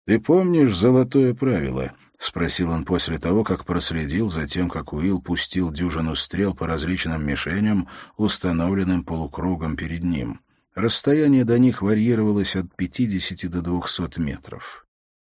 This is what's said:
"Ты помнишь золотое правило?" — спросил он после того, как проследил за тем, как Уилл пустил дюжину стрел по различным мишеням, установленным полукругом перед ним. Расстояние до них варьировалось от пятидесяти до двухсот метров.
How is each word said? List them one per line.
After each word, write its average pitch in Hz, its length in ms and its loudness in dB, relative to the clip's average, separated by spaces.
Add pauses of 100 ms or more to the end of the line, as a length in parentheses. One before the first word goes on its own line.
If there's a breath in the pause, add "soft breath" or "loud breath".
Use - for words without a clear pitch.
"Ты 107 140 2
помнишь 160 560 4
золотое 127 580 4
правило?" — 69 580 -2 (260 soft breath)
спросил 85 520 -2
он 80 140 -2
после 82 340 0
того, 95 240 0
как 92 220 -4
проследил 85 640 -2
за 80 180 -4
тем, 90 240 -2
как 73 220 -10
Уилл 87 280 0
пустил 87 520 -2
дюжину 80 420 -4
стрел 95 400 0
по 82 140 -6
различным 80 580 -4
мишеням, 92 640 -2 (280 loud breath)
установленным 92 840 0
полукругом 80 720 -4
перед 82 280 -6
ним. 71 360 -4 (360)
Расстояние 139 680 4
до 120 140 4
них 123 240 4
варьировалось 107 720 2
от 92 220 -4
пятидесяти 92 720 -2
до 85 160 -4
двухсот 87 540 -2
метров. - 720 -8 (380)